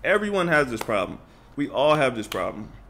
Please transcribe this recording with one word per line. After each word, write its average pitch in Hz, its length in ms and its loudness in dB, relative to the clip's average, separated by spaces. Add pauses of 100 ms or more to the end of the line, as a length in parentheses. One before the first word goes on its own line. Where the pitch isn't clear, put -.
Everyone 196 440 2
has 147 240 2
this 110 100 -6
problem. 92 380 -2 (360)
We 143 140 -4
all 151 260 4
have 131 200 2
this 107 120 -6
problem. 95 440 -4 (180)